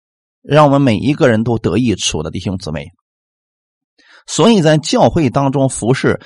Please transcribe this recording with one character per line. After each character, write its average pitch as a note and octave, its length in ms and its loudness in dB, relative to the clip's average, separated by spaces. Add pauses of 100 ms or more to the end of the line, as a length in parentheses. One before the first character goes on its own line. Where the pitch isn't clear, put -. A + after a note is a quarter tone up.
(420)
让 D3+ 240 2
我 C#3 60 2
们 C#3 100 2
每 A#2 160 2
一 A2 160 -2
个 D3+ 140 2
人 A2+ 160 2
都 A2+ 160 -2
得 G2 180 -2
益 A#2+ 160 0
处 E2 300 -6
的， D#2 80 -8
弟 - 80 -10
兄 F#2 180 -6
姊 D#2 140 -12
妹。 D2 160 -10 (1400)
所 F3+ 240 2
以 A3 100 4
在 D#3 200 2
教 A3 280 0
会 C3 220 0
当 C#3 220 0
中 C3+ 180 0
服 A#2 240 -2
侍 - 320 0